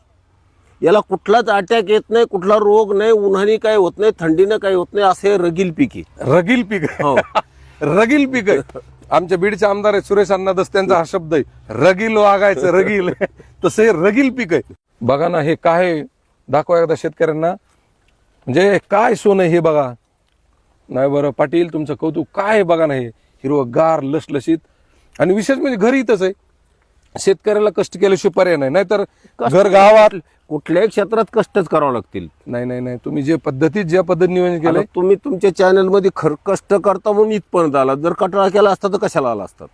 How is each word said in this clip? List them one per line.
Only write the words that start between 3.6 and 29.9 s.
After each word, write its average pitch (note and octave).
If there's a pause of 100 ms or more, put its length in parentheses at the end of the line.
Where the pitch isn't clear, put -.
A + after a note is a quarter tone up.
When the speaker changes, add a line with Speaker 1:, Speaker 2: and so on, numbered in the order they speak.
Speaker 1:
होत F3+
नाही, G#3
थंडीनं F3+
काय G3
होत F3+
नाही, G3+
असं F#3+
हे G3+
रगील F3
पीक D3
आहे. F2 (160)
Speaker 2:
रगील F3+
पीक G3
आहे. -
Speaker 1:
हो. C#3+ (680)
Speaker 2:
<laughs> -
रगील A3+
पीक B3
आहे. C#3 (320)
आमच्या F3
बीडचे G3+
आमदार G3+
आहेत G3
सुरेश G3+
अण्णा F#3+
दस, G3
त्यांचा F#3+
हा E3+
शब्द E3
आहे, C#3+ (260)
रगील F#3
वागायचं, G3+
रगील. F#3 (280)
<laughs> -
तसं F#3
हे A3+
रगील G#3
पीक A3
आहे. C3 (280)
बघा C#3
ना, E3+
हे D3+
काय F3
आहे? D#3 (460)
दाखवा D#3
एकदा D#3+
शेतकऱ्यांना. D#3+ (960)
म्हणजे F3+ (140)
काय G#3+
सोनं F#3+
हे F3
बघा. D3+ (960)
नाही C3+
बरं C#3+
पाटील, D3+
तुमचं D3+
कौतुक D#3+
काय G3+
हे G#3
बघा E3
ना, D3
हे B2+ (360)
हिरवंगार, D3
लसलशीत. D3+ (600)
आणि F#3
विशेष A3
म्हणजे C4+
घर A3
इथंच A#3+
आहे. F#3+ (880)
शेतकऱ्याला G#3
कष्ट F#3
केल्याशिवाय F#3+
पर्याय F3+
नाही, C3+
नाहीतर G3 (360)
Speaker 1:
कष्ट -
Speaker 2:
घर G3
गावात G#3+ (400)